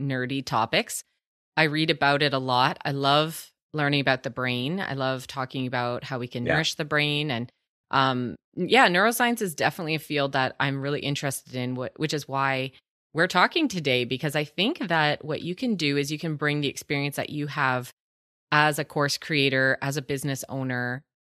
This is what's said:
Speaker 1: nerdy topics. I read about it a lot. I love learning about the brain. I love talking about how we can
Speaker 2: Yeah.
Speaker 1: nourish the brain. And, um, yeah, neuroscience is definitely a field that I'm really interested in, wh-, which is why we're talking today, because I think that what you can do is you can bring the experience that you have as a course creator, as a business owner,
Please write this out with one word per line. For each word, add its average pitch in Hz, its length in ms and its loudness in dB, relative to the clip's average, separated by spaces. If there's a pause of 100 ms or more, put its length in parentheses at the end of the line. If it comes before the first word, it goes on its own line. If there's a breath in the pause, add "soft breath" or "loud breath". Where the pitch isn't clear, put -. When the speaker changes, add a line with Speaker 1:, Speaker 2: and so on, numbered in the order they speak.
Speaker 1:
nerdy 131 440 -2
topics. 117 580 0 (540)
I 160 80 4
read 156 260 2
about 143 320 4
it 143 100 4
a 135 60 0
lot. 131 460 2
I 143 80 -2
love 143 580 2 (220)
learning 143 280 2
about 131 220 2
the 135 80 -6
brain. 127 500 -2
I - 140 -4
love 131 320 -2
talking 131 400 -6
about 123 380 -2
how 131 140 -6
we 123 100 -6
can 120 160 -6
Speaker 2:
Yeah. 139 100 0
Speaker 1:
nourish 156 200 0
the 160 100 -6
brain. 147 460 0
And, 120 200 -4 (400)
um, 127 460 2 (200)
yeah, 202 320 6
neuroscience 226 520 2
is 185 140 -2
definitely 151 400 0
a 156 60 -2
field 143 320 -2
that 131 280 0
I'm 139 200 0
really 139 200 -4
interested 139 540 -4
in, 127 220 -4
wh-, 127 220 -8
which 151 160 -2
is 147 140 -6
why 135 440 0 (420 loud breath)
we're 160 120 4
talking 226 420 2
today, 139 360 0
because 131 320 -4
I 151 80 0
think 208 340 -2 (100)
that 156 360 2
what 151 180 -6
you 170 120 -6
can 233 220 -2
do 143 200 0
is 143 160 0
you 151 60 -4
can 156 180 -4
bring 147 240 0
the 143 80 0
experience 143 480 -4
that - 140 -4
you 147 180 -4
have 131 420 0 (640)
as 151 260 6
a 151 60 -2
course 143 340 0
creator, 135 600 2
as 139 160 -2
a 147 60 -4
business 139 460 -4
owner, 127 540 -4 (240)